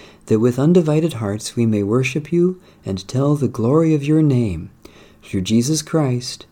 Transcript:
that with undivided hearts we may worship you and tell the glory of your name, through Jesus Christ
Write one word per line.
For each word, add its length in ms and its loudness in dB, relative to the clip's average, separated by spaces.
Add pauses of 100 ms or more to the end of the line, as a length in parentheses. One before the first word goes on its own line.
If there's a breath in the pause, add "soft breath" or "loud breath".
(260 loud breath)
that 140 2
with 180 2
undivided 560 2
hearts 400 -6
we 120 0
may 180 0
worship 480 -2
you 280 0 (240 soft breath)
and 220 -6
tell 300 0
the 100 0
glory 480 2
of 80 0
your 180 2
name, 520 0 (500 loud breath)
through 200 -4
Jesus 400 0
Christ 680 -4